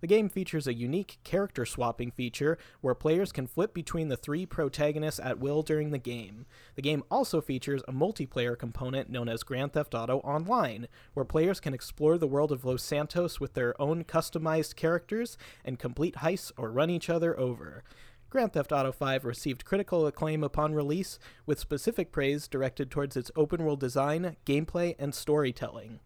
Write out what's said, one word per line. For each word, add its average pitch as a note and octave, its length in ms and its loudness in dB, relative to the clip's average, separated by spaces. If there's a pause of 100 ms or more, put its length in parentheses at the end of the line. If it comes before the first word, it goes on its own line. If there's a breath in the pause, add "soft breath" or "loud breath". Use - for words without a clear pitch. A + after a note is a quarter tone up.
The E3+ 60 -4
game G#3+ 220 6
features E3 380 -2
a B2+ 60 0
unique B2+ 500 -2
character F#3+ 420 0
swapping A#2+ 460 -2
feature C#3+ 460 0 (240 loud breath)
where B2+ 140 2
players E3+ 360 2
can C#3 160 -4
flip F#3 260 0
between D#3+ 360 -4
the B2 80 0
three D#3+ 300 -4
protagonists D3+ 760 0
at B2+ 160 -2
will C#3+ 220 2
during D3+ 300 0
the C#3+ 80 -2
game. A#2 480 -8 (280 loud breath)
The C3 60 -8
game C#3+ 300 2
also A3+ 280 4
features C3+ 480 -2
a B2+ 60 -6
multiplayer C3 640 0
component B2+ 540 -4
known A#2+ 180 -4
as A2+ 140 -4
Grand C3+ 300 -4
Theft D3 200 0
Auto A#2+ 280 0
Online, D3 680 0 (260 loud breath)
where C#3+ 100 0
players E3+ 360 2
can C#3 160 -4
explore D3+ 420 2
the E3 80 2
world C#3+ 260 4
of C3 140 -4
Los B2+ 160 0
Santos D3+ 580 0
with C#3 140 -4
their B2 260 0
own D#3 240 0
customized D#3+ 720 0
characters F3 600 0 (260 loud breath)
and B2+ 140 -6
complete C#3+ 380 -2
heists E3+ 420 -2
or A#2 140 -4
run C#3+ 180 2
each E3+ 180 -2
other E3+ 320 2
over. A#2 440 -4 (480 loud breath)
Grand A#3+ 220 2
Theft C#3+ 180 0
Auto C3+ 200 2
five C3+ 320 0
received A#2+ 420 -4
critical F#3 420 2
acclaim D#3 360 0
upon D3+ 300 0
release, D3+ 460 0 (260 loud breath)
with D3 140 0
specific E3+ 520 -2
praise C#3+ 360 0
directed C3 420 -2
towards C#3+ 260 -2
its B2+ 200 -4
open-world D#3 440 2
design, D3 560 0 (120)
gameplay, D#3+ 500 2
and C#3 160 -2
storytelling. A#2 920 0